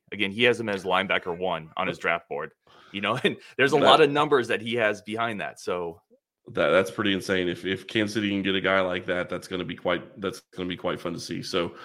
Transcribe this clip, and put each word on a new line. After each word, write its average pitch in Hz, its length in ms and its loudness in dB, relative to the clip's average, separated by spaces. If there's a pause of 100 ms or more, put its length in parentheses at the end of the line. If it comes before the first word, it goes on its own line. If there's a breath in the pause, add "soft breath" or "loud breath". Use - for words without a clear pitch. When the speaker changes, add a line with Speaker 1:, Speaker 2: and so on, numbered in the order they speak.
(120)
Speaker 1:
Again, 98 200 -2
he 110 140 -4
has 117 140 6
him 113 80 -4
as 98 160 -2
linebacker 92 540 2
one 85 400 -4
on 92 80 0
his 87 140 -4
draft 85 280 0
board. 78 260 -6 (380 loud breath)
You 98 100 -6
know, 107 180 0
<laughs> - 40 0
and 180 140 0 (180 loud breath)
there's 135 180 4
a 151 40 6
Speaker 2:
That 139 80 4
Speaker 1:
lot 147 160 4
of 143 80 6
numbers 143 380 2
that 107 140 -2
he 113 140 -6
has 107 280 0
behind 107 380 -4
that. 67 180 -10
So 87 420 -4 (520)
Speaker 2:
That, 82 160 2
that's 95 200 4
pretty 101 240 0
insane. 90 360 0
If, 87 160 -4
if 92 220 -2
Kansas 107 280 0
City 104 140 0
can 98 120 0
get 98 140 0
a 98 60 0
guy 95 180 4
like 92 260 0
that, 90 240 -2
that's 87 180 -6
gonna 90 180 -4
be 85 100 -8
quite, 87 440 -2
that's 98 200 -4 (160)
gonna 90 140 -4
be 85 80 -4
quite 82 220 -2
fun 85 140 -6
to 85 60 -8
see. 90 240 -8
So 90 420 -2